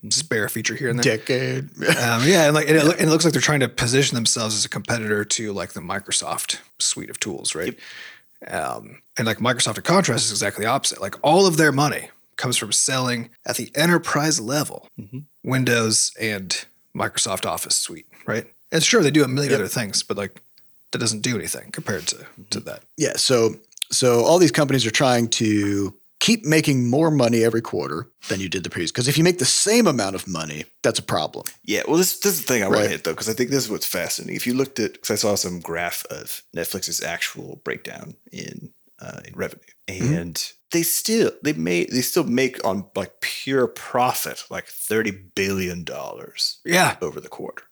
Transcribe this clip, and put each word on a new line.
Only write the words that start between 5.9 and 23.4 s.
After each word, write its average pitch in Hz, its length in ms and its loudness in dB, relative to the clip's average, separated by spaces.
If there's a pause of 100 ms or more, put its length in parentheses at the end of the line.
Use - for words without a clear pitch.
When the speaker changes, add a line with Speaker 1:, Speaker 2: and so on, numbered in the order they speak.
Speaker 1:
suite - 320 -4
of - 100 -10
tools, - 340 -4
right? 90 240 -4 (640)
Speaker 3:
Yep. - 120 -14
Speaker 1:
Um, 62 480 -8 (160)
and, 113 80 0
like, 110 120 -2
Microsoft, 120 380 0
in 95 60 -10
contrast, 170 420 4
is 110 60 0
exactly 101 340 -2
opposite. 127 380 -2
Like, 98 200 -6
all 175 240 8
of 165 120 2
their 151 140 6
money 135 360 0 (280)
comes 123 200 -2
from 101 160 -4
selling 123 560 0 (160)
at - 120 -4
the 117 180 -8
enterprise 156 680 2
level 117 480 -4 (100)
Speaker 3:
Mm-hmm. 113 200 -14 (260)
Speaker 1:
Windows 120 760 2
and 101 460 -4 (320)
Microsoft 101 500 -2
Office - 300 -2
suite, - 300 -6 (200)
right? 110 200 -2 (260)
And 160 100 2
sure, 220 200 4
they 143 80 6
do 147 140 6
a 131 40 -4
million 135 240 0
Speaker 3:
Yep. 135 80 4
Speaker 1:
other 95 80 -2
things, 104 340 -2
but, - 140 -4
like, 98 240 -8 (520)
that - 60 -4
doesn't 110 220 -2
do 123 160 -2
anything - 340 -6
compared - 380 -6
to, - 80 -4
to - 80 -18 (360)
Speaker 3:
Mm-hmm. - 80 -12
Speaker 1:
that. - 140 -12 (140)
Speaker 2:
Yeah, 151 200 -2
so, 113 400 4 (340)